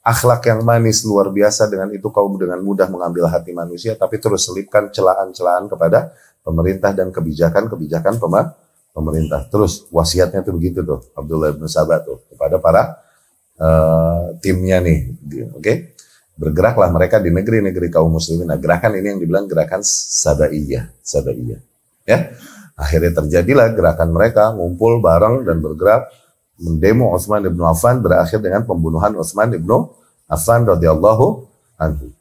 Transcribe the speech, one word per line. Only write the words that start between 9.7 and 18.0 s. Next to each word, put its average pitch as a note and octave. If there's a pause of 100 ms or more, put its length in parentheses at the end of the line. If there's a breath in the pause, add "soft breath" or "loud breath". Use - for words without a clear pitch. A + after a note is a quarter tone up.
wasiatnya E2+
tuh F2
begitu F2
tuh, D2+ (160)
Abdullah D2+
bin D#2
Sabah D#2+
tuh -
kepada D2
para, G#2 (640 soft breath)
eh, E2
timnya F#2
nih, D#2 (400)
oke? G2+ (680 soft breath)
Bergeraklah F#2
mereka F2+
di F#2
negeri-negeri F#2
kaum E2